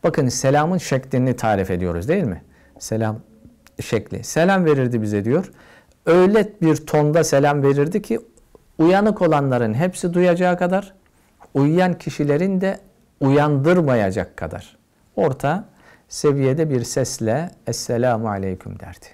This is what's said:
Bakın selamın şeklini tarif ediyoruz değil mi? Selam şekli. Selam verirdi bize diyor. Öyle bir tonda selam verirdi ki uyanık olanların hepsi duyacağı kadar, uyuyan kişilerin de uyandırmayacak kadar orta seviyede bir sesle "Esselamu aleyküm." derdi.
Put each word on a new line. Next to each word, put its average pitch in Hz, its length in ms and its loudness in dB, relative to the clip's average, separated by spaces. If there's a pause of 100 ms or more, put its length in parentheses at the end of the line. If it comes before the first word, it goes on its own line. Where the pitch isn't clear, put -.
Bakın 151 240 0
selamın 147 500 0
şeklini 131 580 -2
tarif 98 360 0
ediyoruz 87 360 -4
değil 180 160 0
mi? 104 200 -6 (360)
Selam 110 400 -4 (600)
şekli. - 440 -6
Selam 180 420 0
verirdi 127 360 0
bize 104 240 -2
diyor. 143 260 -2 (540)
Öyle 190 560 4
bir 160 140 4
tonda 156 480 2
selam 143 400 2
verirdi 143 380 2
ki 226 180 -4 (580)
uyanık 196 440 2
olanların 135 520 2
hepsi 175 400 -4
duyacağı 180 440 2
kadar, 185 360 -2 (600)
uyuyan 165 400 2
kişilerin 170 680 -2
de 190 180 -4 (400)
uyandırmayacak 139 1160 2
kadar - 400 -12 (380)
orta 156 500 -2 (440)
seviyede 143 600 0
bir 123 140 0
sesle 127 680 -4 (160)
"Esselamu 117 640 -2
aleyküm." 98 500 -8
derdi. 85 340 -20